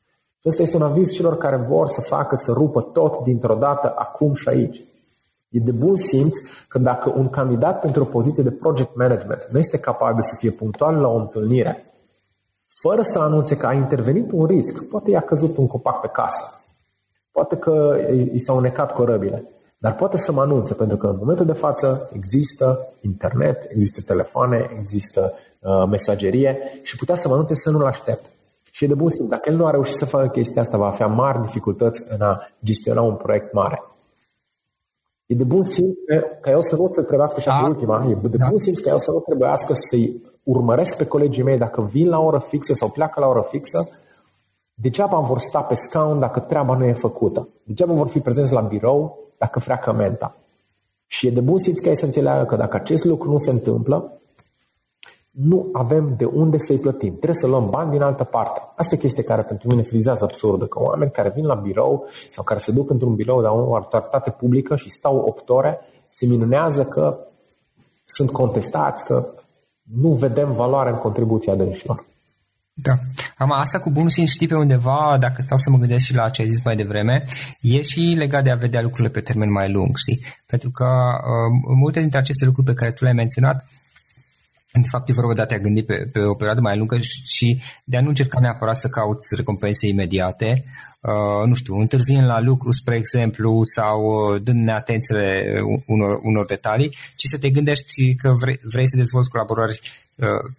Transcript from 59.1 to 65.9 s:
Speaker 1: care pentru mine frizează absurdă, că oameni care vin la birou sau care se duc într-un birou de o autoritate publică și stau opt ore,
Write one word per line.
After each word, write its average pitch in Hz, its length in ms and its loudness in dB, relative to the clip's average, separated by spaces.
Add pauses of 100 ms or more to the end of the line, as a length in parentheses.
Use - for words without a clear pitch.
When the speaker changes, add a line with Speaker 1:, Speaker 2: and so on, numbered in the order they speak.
Speaker 1:
care 110 180 0
pentru 107 260 -6
mine 120 140 4
frizează 113 420 0
absurdă, 101 420 0
că - 160 -6
oameni 147 300 0
care 190 240 0
vin 151 100 -2
la 139 100 0
birou 113 500 0 (260)
sau - 120 -10
care 104 160 -2
se - 120 -6
duc 139 180 2
într-un 120 260 0
birou 117 260 0
de 113 60 2
o 117 280 2
autoritate - 540 -2
publică 123 460 0
și - 140 -6
stau 139 280 0
opt - 320 -2
ore, 135 300 2 (300)